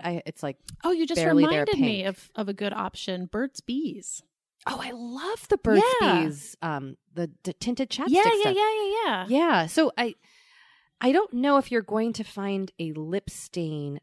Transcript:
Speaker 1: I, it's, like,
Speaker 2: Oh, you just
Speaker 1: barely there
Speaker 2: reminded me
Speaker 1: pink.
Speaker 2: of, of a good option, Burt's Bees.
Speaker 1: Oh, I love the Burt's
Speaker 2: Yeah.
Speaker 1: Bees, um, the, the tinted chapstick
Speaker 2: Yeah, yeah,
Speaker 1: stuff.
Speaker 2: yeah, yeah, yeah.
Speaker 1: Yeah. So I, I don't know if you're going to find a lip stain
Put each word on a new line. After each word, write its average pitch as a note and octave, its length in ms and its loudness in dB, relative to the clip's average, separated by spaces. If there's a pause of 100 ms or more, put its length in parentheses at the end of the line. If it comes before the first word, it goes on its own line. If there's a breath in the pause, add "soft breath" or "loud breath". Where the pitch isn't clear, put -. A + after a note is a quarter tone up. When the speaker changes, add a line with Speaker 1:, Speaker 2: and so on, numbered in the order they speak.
Speaker 1:
I, E3+ 200 -4
it's, - 160 -12
like, C#3 160 -6 (280)
Speaker 2:
Oh, F4 60 4
you E4 140 2
just D#4 140 0
Speaker 1:
barely D4 240 6
there D#4 80 4
Speaker 2:
reminded D#4 280 2
me A#3 240 2
Speaker 1:
pink. F#3+ 40 -2
Speaker 2:
of, - 280 -8
of G#3 140 -4
a G3+ 40 -4
good G3+ 180 -4
option, F#3+ 540 -6
Burt's A#3 340 -6
Bees. - 640 -6 (440)
Speaker 1:
Oh, B3+ 140 -6
I B3+ 100 -10
love B3+ 580 -8
the - 80 4
Burt's G#3+ 260 6 (180)
Speaker 2:
Yeah. F#3+ 220 4
Speaker 1:
Bees, D3 380 -8
um, C#3 340 -6 (180)
the, E3 160 -4 (140)
the F#3 80 -6
tinted B3 380 -4
chapstick B3+ 200 -4
Speaker 2:
Yeah, F4+ 140 6
yeah, A4+ 180 4
Speaker 1:
stuff. G#4 140 2
Speaker 2:
yeah, G#4+ 180 2
yeah, G#4+ 320 -2
yeah. F#3+ 220 -2
Speaker 1:
Yeah. B3+ 380 4
So D4+ 320 2
I, A#3 180 -4 (840 soft breath)
I B3+ 100 6
don't G4 220 2
know C#4 240 4
if C4+ 160 0
you're A#3 80 2
going A3 320 -2
to A3 100 -8
find G3 560 -4
a D#3+ 140 -6
lip D#3+ 360 -6
stain D3+ 720 -6